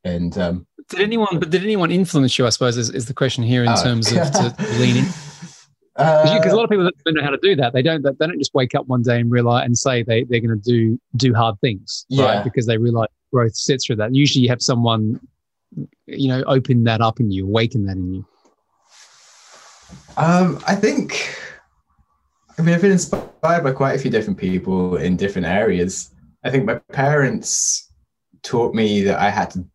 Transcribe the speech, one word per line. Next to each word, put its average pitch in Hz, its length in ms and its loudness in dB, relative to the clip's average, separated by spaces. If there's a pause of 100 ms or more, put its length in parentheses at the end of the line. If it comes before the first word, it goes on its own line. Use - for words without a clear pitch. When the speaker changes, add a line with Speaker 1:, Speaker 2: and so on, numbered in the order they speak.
Speaker 1:
And, 87 340 -4
um, 87 300 -4 (220)
Speaker 2:
Did 180 120 -4
anyone, 208 380 0
but 160 120 -4
did 180 120 0
anyone 202 260 0
influence 160 480 0
you, 127 80 2
I 113 40 2
suppose, 120 260 0
is, 120 140 -4
is 120 160 -6
the 127 80 -10
question 123 320 -2
here 123 180 2
in 117 60 2
Speaker 1:
Oh. 107 120 2
Speaker 2:
terms 113 300 0
of 147 200 0
to 120 260 0
Speaker 1:
<laughs> 117 220 -4
Speaker 2:
lean 123 180 2
in? 135 80 2 (880)
Speaker 1:
Uh, 156 280 4
Speaker 2:
'Cause 156 100 4
you, - 80 2
'cause 180 100 2
a 196 40 4
lot 226 100 2
of - 40 -6
people 185 200 2 (160)
don't 160 100 0
know 143 80 0
how 143 60 -2
to 139 120 -2
do 190 140 4
that. 123 160 2
They 131 100 2
don't, 160 220 2
they 139 240 0
don't 175 120 -4
just - 140 -4
wake 131 220 0
up 139 120 -2
one 123 140 0
day 120 200 2
and 117 100 0
realize 120 340 2
and 120 120 0
say 123 260 0
they, 117 220 0
they're 120 160 0
gonna 113 160 0
do, 113 420 2 (160)
do 123 180 2
hard 113 280 0
things, - 500 -6
right? 135 60 0
Speaker 1:
Yeah. 107 260 2
Speaker 2:
Because 107 220 -2
they 113 120 0
realize 117 300 0 (240)
growth 117 240 0
sits - 300 -2
through 113 120 -2
that. 107 160 -2
Usually 139 300 4
you 120 60 4
have 123 120 -2
someone, 117 580 0 (880)
you 139 200 -4
know, 131 200 -2
open 127 380 2
that 113 140 2
up 113 220 0
in 104 100 0
you, 95 140 -2
awaken 107 400 0
that 95 100 -4
in 92 200 -6
you. 95 100 -10 (1900)
Speaker 1:
Um, 170 500 2
I 196 80 2
think, - 580 -2 (1200)
I 165 60 -2
mean, 170 120 4
I've 170 60 0
been 196 100 6
inspired 170 720 0
by 131 80 0
quite 139 220 0
a 139 60 -2
few 131 120 -4
different 104 260 -2
people 92 600 -2
in 90 180 0
different 92 320 -4
areas. 95 680 0 (300)
I 139 60 -6
think 131 160 0
my 113 140 -4 (120)
parents 135 1000 -2 (520)
taught 120 300 -2
me 104 300 0
that 98 160 0
I 101 100 2
had 95 220 -4
to 90 240 -8